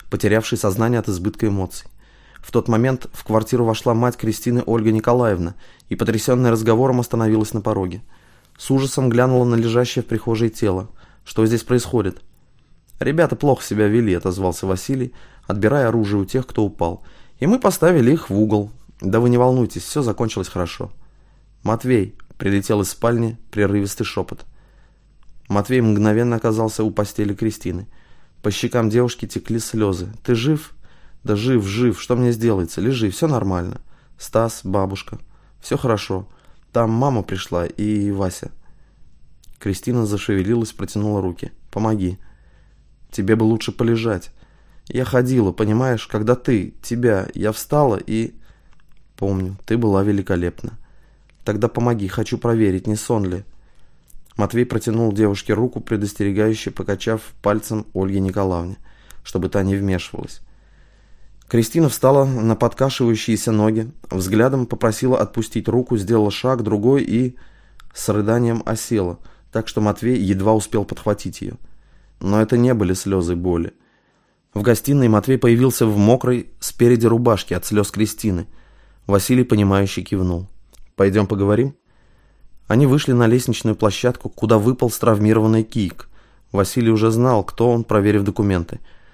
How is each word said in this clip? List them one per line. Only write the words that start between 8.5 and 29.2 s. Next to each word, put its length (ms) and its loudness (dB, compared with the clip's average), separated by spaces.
С 140 -6
ужасом 400 0
глянула 340 4
на 120 2
лежащее 460 0
в 40 -20
прихожей 420 0
тело. 420 -2
"Что 200 0
здесь 200 2
происходит?" 580 0
"Ребята 340 2
плохо 300 2
себя 240 0
вели", 260 2
отозвался 520 -2
Василий, 460 -4
отбирая 420 2
оружие 340 2
у 20 -6
тех, 220 -4
кто 160 -2
упал. 400 -2
"И 80 0
мы 100 4
поставили 540 4
их 180 -2
в 80 0
угол. 320 0
Да 180 0
вы 100 4
не 100 4
волнуйтесь, 440 2
все 200 -4
закончилось 460 -4
хорошо". 440 -6
"Матвей", 520 0
прилетел 440 0
из 100 -2
спальни 480 -2
прерывистый 560 0
шепот. 380 -8
Матвей 320 0
мгновенно 560 2
оказался 480 -2
у 60 -2
постели 440 -2
Кристины. 520 -6
По 80 0
щекам 380 0
девушки 380 0